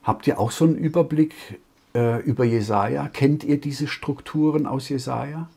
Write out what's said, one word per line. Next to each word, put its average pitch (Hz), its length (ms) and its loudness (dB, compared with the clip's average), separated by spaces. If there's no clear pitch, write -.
Habt - 240 -2
ihr - 120 0
auch 113 120 0
so - 140 0
einen 165 120 4
Überblick, 156 840 0
äh, 117 280 2
über 127 220 2
Jesaja? 113 640 0
Kennt 147 340 2
ihr 143 180 0
diese 143 260 -6
Strukturen 151 800 -2
aus 131 220 -4
Jesaja? 139 680 -6